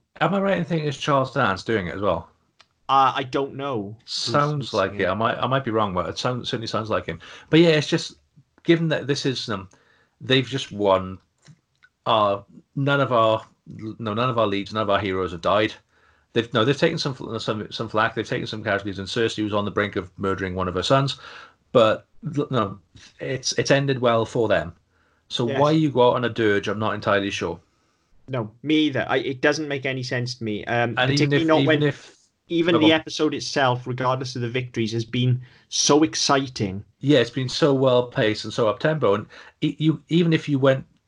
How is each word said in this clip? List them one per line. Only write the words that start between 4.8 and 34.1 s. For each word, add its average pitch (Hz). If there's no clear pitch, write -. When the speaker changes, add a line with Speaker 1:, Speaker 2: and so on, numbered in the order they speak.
Speaker 2:
singing? 98
Speaker 1:
it. 90
I 95
might, 110
I -
might 131
be 110
wrong, 107
but 85
it 80
sounds, 123
certainly 113
sounds 107
like 95
him. 85
But 156
yeah, 170
it's 151
just, -
given 165
that 120
this 143
is, 123
um, 98
they've 131
just 123
won. 95
Uh, 104
none 143
of 127
our, 113
no, 110
none 123
of 117
our 110
leads, 98
none 107
of 101
our 98
heroes 92
have 85
died. 101
They've, 117
no, 113
they've 135
taken 160
some, 139
some, 107
some 113
flak. 110
They've 110
taken -
some 110
casualties, 101
and 95
Cersei 113
was 107
on 104
the 101
brink 101
of 92
murdering 95
one 92
of 87
her 92
sons. 135
But 110
l-, 143
no, 104
it's, 131
it's 135
ended 139
well 117
for 120
them. 85
So -
Speaker 2:
Yes. 139
Speaker 1:
why 147
you 156
go 123
out 123
on 123
a 117
dirge, 107
I'm 104
not 107
entirely 101
sure. 85
Speaker 2:
No, 117
me 151
either. 139
I, 131
it 127
doesn't 151
make 139
any 131
sense 123
to -
me. 104
Um, 117
Speaker 1:
And 127
even 143
Speaker 2:
particularly 143
Speaker 1:
if, 160
Speaker 2:
not 156
Speaker 1:
even 139
Speaker 2:
when 147
Speaker 1:
if -
Speaker 2:
even 170
Speaker 1:
no, 160
Speaker 2:
the 156
Speaker 1:
go 160
on. 156
Speaker 2:
episode 151
itself, 127
regardless 127